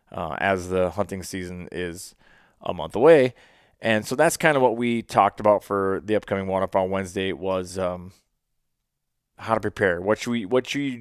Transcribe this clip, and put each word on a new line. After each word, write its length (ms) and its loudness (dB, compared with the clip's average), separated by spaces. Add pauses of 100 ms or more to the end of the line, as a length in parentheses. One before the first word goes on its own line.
(100)
uh, 300 -8
as 280 0
the 220 0
hunting 320 -6
season 480 -10
is 440 -10 (460)
a 140 -6
month 220 -8
away. 380 6 (460)
And 240 0
so 120 -6
that's 200 2
kinda 240 2
what 160 4
we 260 -2
talked 380 2
about 220 4
for 420 0
the 120 0
upcoming 320 -2
Waterfowl 400 0
Wednesday 440 -2
was, 460 -4
um, 340 -4 (1300)
how 160 -2
to 60 0
prepare. 400 0
What 180 0
should 140 -4
we, 120 -2
what 220 0
should 140 -6
you 200 -6